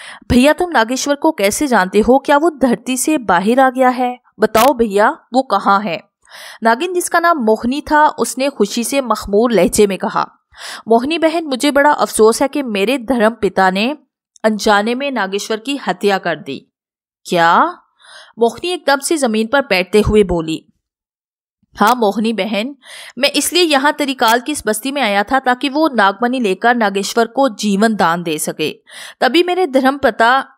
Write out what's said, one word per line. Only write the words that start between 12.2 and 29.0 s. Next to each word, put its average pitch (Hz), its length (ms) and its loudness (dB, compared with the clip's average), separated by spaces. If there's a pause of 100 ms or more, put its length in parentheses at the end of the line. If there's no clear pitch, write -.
है 269 60 0
कि 294 140 -4
मेरे 220 360 -2
धर्म 226 320 0
पिता 190 400 0
ने 220 260 -2 (480)
अनजाने 214 500 0
में 277 160 -6
नागेश्वर 202 460 -4
की 277 200 -8
हत्या 196 420 -2
कर 175 180 -4
दी।" 139 300 -14 (580)
"क्या?" 185 540 2 (600)
मोहिनी 233 340 -2
एकदम 285 260 0
से 320 180 -2
जमीन 220 300 0
पर 277 140 2
बैठते 196 400 0
हुए 208 220 4
बोली। 170 500 -4 (1040)
"हाँ 214 180 2
मोहिनी 226 380 -2
बहन, 220 440 -6 (420)
मैं 254 120 0
इसलिए 302 320 0
यहाँ 294 300 2
तरिकाल 254 480 0
की 254 120 -8
इस 285 140 -8
बस्ती 220 260 -4
में 285 100 -4
आया 202 200 0
था 269 160 -2
ताकि 254 300 -2
वो 302 260 0
नागमणि 226 460 0
लेकर 226 340 0
नागेश्वर 208 520 0
को 262 220 0
जीवन 208 460 0
दान 175 280 0
दे 165 160 -4
सके। 156 320 -4 (500)